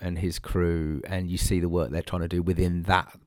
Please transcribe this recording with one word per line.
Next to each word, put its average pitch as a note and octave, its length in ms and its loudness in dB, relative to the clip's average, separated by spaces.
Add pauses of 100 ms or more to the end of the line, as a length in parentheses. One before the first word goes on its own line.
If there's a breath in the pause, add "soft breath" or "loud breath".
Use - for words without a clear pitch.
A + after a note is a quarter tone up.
and F2 160 -4
his F2 220 -2
crew E2 680 0
and F#2 240 -4
you F2+ 80 -2
see - 220 2
the E2+ 100 0
work E2 220 0
they're E2 100 -2
trying F2 220 -4
to F2 40 -2
do F2 140 0
within F2 420 2
that F2+ 320 2 (120)